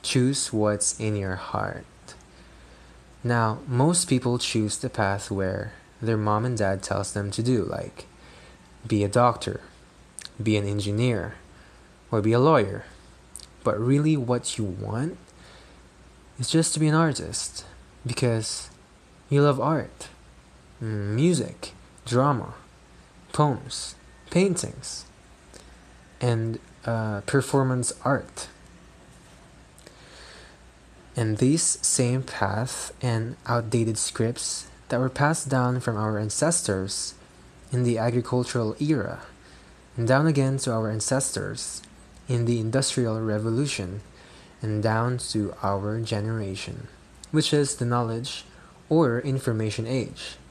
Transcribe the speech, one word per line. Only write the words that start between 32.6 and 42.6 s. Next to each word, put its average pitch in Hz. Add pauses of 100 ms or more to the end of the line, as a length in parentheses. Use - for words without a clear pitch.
and 113 (100)
outdated 113
scripts - (240)
that 123
were 131
passed 147
down 127
from 120
our 107
ancestors 104 (580)
in 123
the 120
agricultural 120
era, 143 (760)
and 117
down 135
again 135
to 131
our 110
ancestors 110 (460)
in 123
the 117
Industrial 113